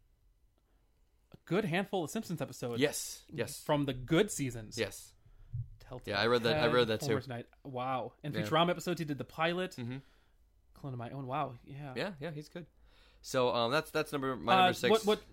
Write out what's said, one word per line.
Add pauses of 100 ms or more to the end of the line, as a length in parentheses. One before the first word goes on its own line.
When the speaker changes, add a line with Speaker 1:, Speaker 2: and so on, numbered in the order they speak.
(1500)
Speaker 1:
good
handful
of
Simpsons
episodes
Speaker 2:
Yes, (100)
yes.
Speaker 1:
from
the
good
seasons.
Speaker 2:
Yes. (640)
Speaker 1:
Telltale
Speaker 2:
Yeah,
I
read
that,
I
Speaker 1:
Ted,
Speaker 2:
read
that
too.
Speaker 1:
Homer's
Night. (180)
Wow. (100)
And
Speaker 2:
Yeah.
Speaker 1:
Futurama
episodes,
he
did
the
pilot.
Speaker 2:
Mm-hmm. (800)
Speaker 1:
Clone
of
My
Own.
Wow, (120)
yeah.
Speaker 2:
Yeah,
yeah,
he's
good. (560)
So,
um,
that's,
that's
number,
my
Speaker 1:
Uh,
Speaker 2:
number
six.
Speaker 1:
what,
what, (120)